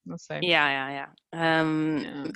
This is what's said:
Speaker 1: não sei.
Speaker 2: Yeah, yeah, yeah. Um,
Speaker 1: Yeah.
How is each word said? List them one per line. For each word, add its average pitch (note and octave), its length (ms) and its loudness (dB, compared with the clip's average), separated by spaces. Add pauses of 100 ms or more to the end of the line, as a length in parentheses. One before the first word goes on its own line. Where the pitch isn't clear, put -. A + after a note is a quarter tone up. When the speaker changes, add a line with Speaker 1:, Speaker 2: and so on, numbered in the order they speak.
Speaker 1:
não E3 140 -10
sei. D3+ 240 -8
Speaker 2:
Yeah, D#3+ 260 4
yeah, C3+ 220 -2
yeah. D#3+ 720 0
Um, D#3 380 2
Speaker 1:
Yeah. - 340 -6